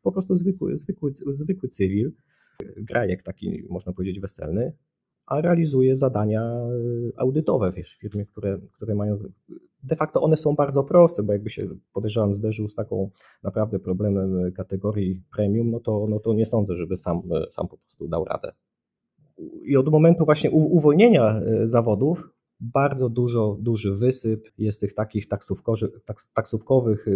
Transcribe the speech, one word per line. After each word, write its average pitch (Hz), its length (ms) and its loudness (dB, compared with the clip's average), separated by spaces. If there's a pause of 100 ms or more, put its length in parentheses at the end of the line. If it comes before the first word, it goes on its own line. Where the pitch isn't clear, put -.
po 190 100 0
prostu 185 220 -2
zwykły, 185 420 -2
zwykły, 151 380 -6
zwykły 147 540 -6
cywil, 101 440 -2 (640)
grajek 101 460 -2
taki, 90 480 -10
można 90 220 -8
powiedzieć, 95 280 -6
weselny, 98 520 -6 (540)
a 143 140 -2
realizuje 151 560 4
zadania, 117 640 0 (480)
y, 110 80 -8
audytowe, 131 600 0
wiesz, - 180 -14
w - 60 -20
firmie, 104 260 -6
które, 98 320 -6 (140)
które 107 220 -6
mają 104 220 -2
z-, 101 120 -10 (560)
de 156 120 -2
facto - 260 0
one 156 140 4
są 151 180 0
bardzo 143 300 2
proste, 170 380 6
bo 104 100 0
jakby 104 180 -2
się, 98 180 -8 (240)
podejrzewam, 104 420 0
zderzył 107 340 -4
z - 60 -12
taką 101 360 -4 (320)
naprawdę 107 360 -2
problemem 92 720 -2
kategorii 95 720 -4 (100)
premium, 110 380 0
no 117 100 -4
to, 107 300 -2
no 107 100 -2
to 113 140 0
nie 110 120 2
sądzę, 101 300 0
żeby 87 200 -4
sam, 87 260 -4 (280)
sam - 180 -6
po - 80 -16
prostu - 320 -16
dał 85 160 -2
radę. - 280 -8 (1120)
I 139 120 2
od 135 120 4
momentu 160 360 6
właśnie 151 260 4
u-, 156 260 4
uwolnienia, 147 640 6 (220)
y, 113 60 2
zawodów 117 600 2 (360)
bardzo 131 440 0
dużo, 117 520 0
duży 107 320 0
wysyp 110 560 -2 (100)
jest 107 220 -2
tych 101 140 -4
takich 107 340 -4
taksówkorzy-, 104 600 -4
taks-, - 460 -14
taksówkowych 117 800 0